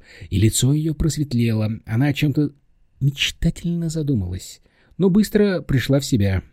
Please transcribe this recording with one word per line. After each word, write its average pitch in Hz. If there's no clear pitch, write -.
и 101
лицо 113
ее 156
просветлело. 120
Она 117
о 143
чем-то 147
мечтательно 165
задумалась, 135
но 190
быстро 202
пришла 135
в 139
себя. 98